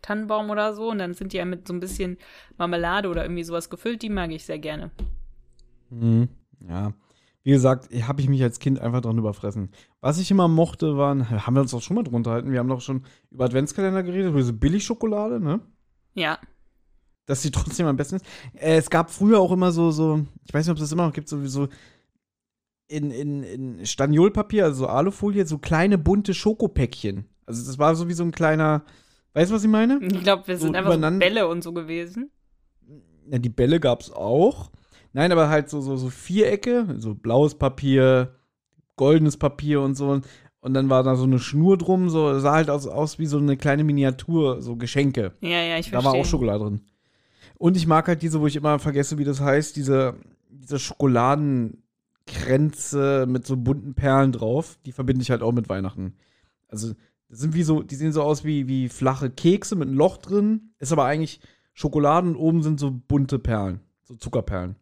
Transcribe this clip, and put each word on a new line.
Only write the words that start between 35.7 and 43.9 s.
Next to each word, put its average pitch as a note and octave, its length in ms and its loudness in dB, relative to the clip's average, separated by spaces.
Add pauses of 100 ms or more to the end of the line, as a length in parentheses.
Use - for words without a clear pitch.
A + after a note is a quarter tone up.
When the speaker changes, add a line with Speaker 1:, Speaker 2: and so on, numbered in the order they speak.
Speaker 2:
so, D3+ 100 -6
so, C3+ 160 -4
so B2+ 140 -4
Vierecke, G#3+ 880 0
so A2 160 -6
blaues C#3 400 2
Papier, C3 800 2 (600)
goldenes D3+ 400 4
Papier D3 440 -2
und C#3 140 0
so. C#3 260 -2 (400)
Und C3 140 -4
dann C3+ 160 2
war C3 120 6
da C3 140 2
so B2+ 80 0
eine C3 140 4
Schnur D#3+ 400 4
drum, F3+ 320 2
so, D3+ 280 2
sah C#3 140 2
halt D#3 180 4
aus, C#3+ 160 -2
aus D3+ 320 -4
wie D#3+ 80 -4
so D3 120 -2
eine C#3+ 180 2
kleine D3 280 0
Miniatur, C#3+ 760 0